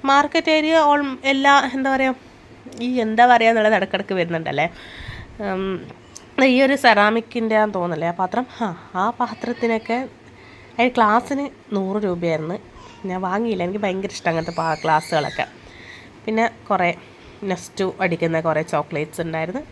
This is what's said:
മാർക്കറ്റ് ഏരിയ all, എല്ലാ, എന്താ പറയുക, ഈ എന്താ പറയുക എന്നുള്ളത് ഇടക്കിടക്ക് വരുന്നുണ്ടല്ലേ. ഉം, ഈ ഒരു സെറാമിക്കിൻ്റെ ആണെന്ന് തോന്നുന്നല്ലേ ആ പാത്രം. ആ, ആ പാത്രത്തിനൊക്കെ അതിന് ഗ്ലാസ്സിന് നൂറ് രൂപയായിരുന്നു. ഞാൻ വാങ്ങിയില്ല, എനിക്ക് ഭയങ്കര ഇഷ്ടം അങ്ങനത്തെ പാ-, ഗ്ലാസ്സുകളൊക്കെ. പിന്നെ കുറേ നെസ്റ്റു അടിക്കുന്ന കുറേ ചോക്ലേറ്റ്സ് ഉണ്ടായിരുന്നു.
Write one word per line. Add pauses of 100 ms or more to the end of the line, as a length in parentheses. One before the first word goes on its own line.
(100)
മാർക്കറ്റ്
ഏരിയ (120)
all, (300)
എല്ലാ, (220)
എന്താ
പറയുക, (720)
ഈ (160)
എന്താ
പറയുക
എന്നുള്ളത്
ഇടക്കിടക്ക്
വരുന്നുണ്ടല്ലേ. (800)
ഉം, (800)
ഈ (100)
ഒരു (100)
സെറാമിക്കിൻ്റെ
ആണെന്ന്
തോന്നുന്നല്ലേ
ആ
പാത്രം. (180)
ആ, (340)
ആ (160)
പാത്രത്തിനൊക്കെ (760)
അതിന്
ഗ്ലാസ്സിന് (300)
നൂറ്
രൂപയായിരുന്നു. (520)
ഞാൻ
വാങ്ങിയില്ല,
എനിക്ക്
ഭയങ്കര
ഇഷ്ടം
അങ്ങനത്തെ
പാ-,
ഗ്ലാസ്സുകളൊക്കെ. (760)
പിന്നെ (240)
കുറേ (640)
നെസ്റ്റു (160)
അടിക്കുന്ന (120)
കുറേ (120)
ചോക്ലേറ്റ്സ്
ഉണ്ടായിരുന്നു.